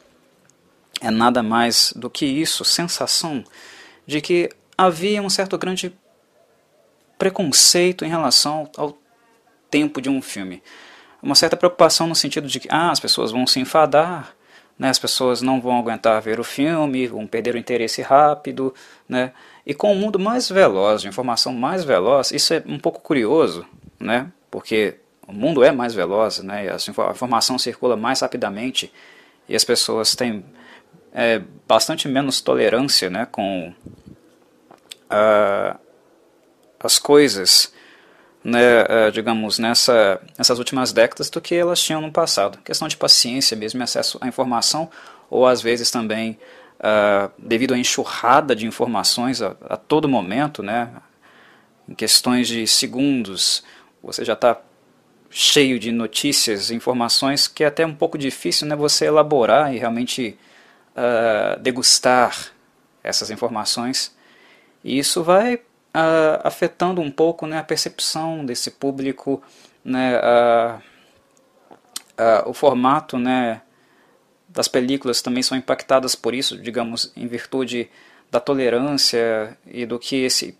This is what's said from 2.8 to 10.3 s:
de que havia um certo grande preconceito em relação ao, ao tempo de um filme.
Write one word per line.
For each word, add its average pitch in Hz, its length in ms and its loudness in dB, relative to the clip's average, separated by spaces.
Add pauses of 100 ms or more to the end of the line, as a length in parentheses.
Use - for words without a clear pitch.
de 147 140 -4
que 170 280 0 (260)
havia 185 460 2
um 196 80 -4
certo 190 280 -2
grande 180 360 -6 (1200)
preconceito 180 840 2
em 160 60 -6
relação 151 680 0
ao, 151 100 -4
ao 147 120 -8 (720)
tempo 147 320 0
de 127 80 -4
um 135 120 0
filme. 95 420 -12 (580)